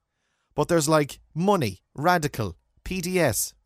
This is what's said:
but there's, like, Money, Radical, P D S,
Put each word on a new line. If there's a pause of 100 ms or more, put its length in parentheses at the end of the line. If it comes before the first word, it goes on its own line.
(540)
but
there's,
like, (160)
Money, (120)
Radical, (280)
P
D
S, (140)